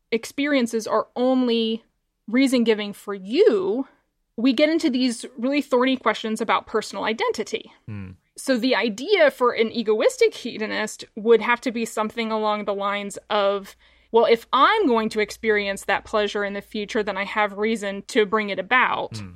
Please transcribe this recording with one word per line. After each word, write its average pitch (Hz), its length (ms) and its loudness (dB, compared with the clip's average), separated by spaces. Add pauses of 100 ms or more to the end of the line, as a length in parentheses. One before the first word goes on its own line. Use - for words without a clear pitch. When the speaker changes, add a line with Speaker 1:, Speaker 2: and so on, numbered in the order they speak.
(120)
Speaker 1:
experiences 233 720 -2
are - 300 0
only 233 680 0 (420)
reason 247 380 2
giving 208 280 0
for 202 220 -10
you, 214 720 2 (500)
we 247 160 4
get 294 180 4
into 320 180 0
these 247 380 -2 (100)
really 277 240 0
thorny 262 360 2
questions 220 440 -4
about 208 260 0
personal 202 380 -6
identity. 226 680 -4 (140)
Speaker 2:
Hmm. 98 240 -12 (260)
Speaker 1:
So 262 200 0
the 247 180 0
idea 294 560 2
for 247 220 0
an 226 180 0
egoistic 240 640 0
hedonist 214 680 -8 (100)
would 220 280 4
have 240 200 0
to 262 100 -2
be 226 120 -4
something 220 480 -4
along 208 320 -2
the 208 100 -4
lines 202 440 -6 (100)
of, 202 480 0 (360)
"Well, 226 120 6
if 226 280 2
I'm 359 340 4
going 226 240 2
to 214 100 -4
experience 208 640 -2
that - 220 -2
pleasure 208 360 0
in 202 120 -6
the 202 80 -8
future, 214 400 -4
then 190 160 -4
I 196 60 -4
have 208 340 0
reason 208 500 -2
to 220 160 2
bring 208 240 -2
it 190 100 -4
about. 190 600 0
Speaker 2:
Hmm. 92 180 -14